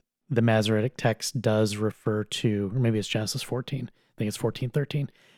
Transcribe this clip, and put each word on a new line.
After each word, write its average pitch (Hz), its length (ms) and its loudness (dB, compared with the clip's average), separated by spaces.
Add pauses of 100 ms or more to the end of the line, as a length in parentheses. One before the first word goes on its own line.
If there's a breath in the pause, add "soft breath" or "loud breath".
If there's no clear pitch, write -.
(300)
the 117 100 4
Masoretic 110 560 2
text - 460 -2
does 107 340 2
refer 107 460 -2
to, 101 500 -2
or 127 60 -2
maybe 113 220 2
it's - 80 -6
Genesis 110 340 -4
fourteen, 123 500 -6
I - 240 -20
think 107 120 -2
it's - 80 -6
fourteen 120 340 -2
thirteen, 143 400 -2 (280 soft breath)